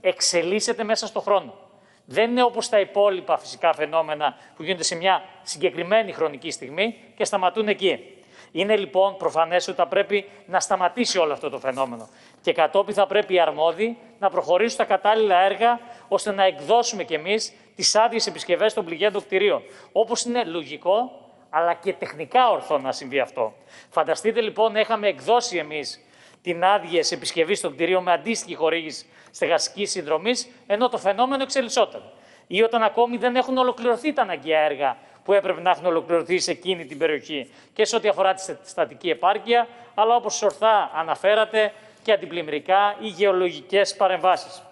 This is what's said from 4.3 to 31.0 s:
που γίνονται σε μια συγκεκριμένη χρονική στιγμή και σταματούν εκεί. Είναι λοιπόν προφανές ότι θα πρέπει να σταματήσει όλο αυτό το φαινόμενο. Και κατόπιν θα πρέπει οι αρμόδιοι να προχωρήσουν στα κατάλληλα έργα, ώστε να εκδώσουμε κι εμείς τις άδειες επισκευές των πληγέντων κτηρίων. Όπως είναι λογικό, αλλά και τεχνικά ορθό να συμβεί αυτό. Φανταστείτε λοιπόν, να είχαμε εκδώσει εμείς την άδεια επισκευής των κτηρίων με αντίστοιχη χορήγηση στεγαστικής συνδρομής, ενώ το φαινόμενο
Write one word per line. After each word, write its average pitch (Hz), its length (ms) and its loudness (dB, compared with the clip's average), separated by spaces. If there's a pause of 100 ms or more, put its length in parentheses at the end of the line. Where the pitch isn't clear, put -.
που 160 80 -14
γίνονται 170 200 -4
σε 180 120 -4
μια 175 280 2 (200)
συγκεκριμένη 180 680 -2
χρονική 147 400 -4
στιγμή 180 440 -6 (200)
και 214 100 -2
σταματούν 202 420 0
εκεί. 190 320 0 (520)
Είναι 202 260 0
λοιπόν 190 400 0
προφανές 165 500 0
ότι 185 100 -6
θα 175 100 2
πρέπει 196 420 0 (160)
να 180 140 -2
σταματήσει 190 580 0
όλο 156 160 2
αυτό 139 160 -6
το 131 100 -8
φαινόμενο. 123 500 -4 (320)
Και 165 120 0
κατόπιν 196 400 2
θα 196 140 4
πρέπει 190 260 0
οι 180 60 4
αρμόδιοι 165 580 0 (220)
να 196 100 0
προχωρήσουν 180 420 2
στα 233 120 -2
κατάλληλα 202 560 4
έργα, 208 400 2 (280)
ώστε 202 240 0
να 196 120 2
εκδώσουμε 190 600 2
κι 165 100 -4
εμείς 185 400 -4 (220)
τις - 200 0
άδειες 226 320 2
επισκευές 180 460 0
των 202 120 -4
πληγέντων 190 360 -2
κτηρίων. 190 400 0 (300)
Όπως 226 320 0
είναι 240 200 -2
λογικό, 170 680 -2 (380)
αλλά 170 240 2
και 185 200 -4
τεχνικά 185 560 0
ορθό 151 280 0
να 131 140 -2
συμβεί 135 280 -4
αυτό. 113 340 -2 (360)
Φανταστείτε 208 520 0
λοιπόν, 214 300 0
να 208 80 -2
είχαμε 214 280 0
εκδώσει 185 500 0
εμείς 151 460 -8 (380)
την 170 220 -4
άδεια 175 460 2
επισκευής 165 520 -2
των 156 120 -4
κτηρίων 175 300 0
με 180 80 0
αντίστοιχη 180 440 -2
χορήγηση 156 500 -2 (260)
στεγαστικής - 600 -2
συνδρομής, 175 580 -4 (180)
ενώ 226 220 0
το 233 80 -4
φαινόμενο 254 460 0